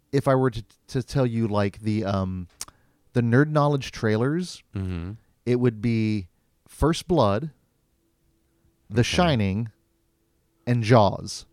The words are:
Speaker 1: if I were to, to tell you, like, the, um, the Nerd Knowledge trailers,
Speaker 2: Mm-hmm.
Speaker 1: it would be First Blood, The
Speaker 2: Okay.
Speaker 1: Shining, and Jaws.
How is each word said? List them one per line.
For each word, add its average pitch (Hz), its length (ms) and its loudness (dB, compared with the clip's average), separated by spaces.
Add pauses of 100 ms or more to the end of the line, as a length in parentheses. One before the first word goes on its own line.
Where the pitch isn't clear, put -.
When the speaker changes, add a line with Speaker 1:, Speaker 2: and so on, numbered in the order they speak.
(120)
Speaker 1:
if 135 160 0
I 135 60 4
were 131 160 2
to, 110 140 -10 (240)
to 131 140 -4
tell 135 240 0
you, 113 220 -2
like, 101 320 -2
the, 107 240 -2
um, 95 440 -4 (640)
the 123 80 0
Nerd 120 300 4
Knowledge 147 420 0
trailers, 131 720 -2 (120)
Speaker 2:
Mm-hmm. 92 380 -6 (320)
Speaker 1:
it 120 120 0
would 120 260 0
be 110 460 -2 (400)
First - 400 -2
Blood, 139 420 0 (1400)
The 113 120 0
Speaker 2:
Okay. - 20 4
Speaker 1:
Shining, 113 680 0 (1000)
and 120 160 0
Jaws. 104 680 2